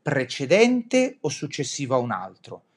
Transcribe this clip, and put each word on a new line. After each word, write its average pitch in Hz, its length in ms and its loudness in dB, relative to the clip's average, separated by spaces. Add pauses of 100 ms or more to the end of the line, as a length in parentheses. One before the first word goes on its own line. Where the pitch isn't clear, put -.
precedente 226 1200 2
o 151 80 -2
successivo 139 640 -6
a 127 40 4
un 120 120 -2
altro? 92 540 -10 (120)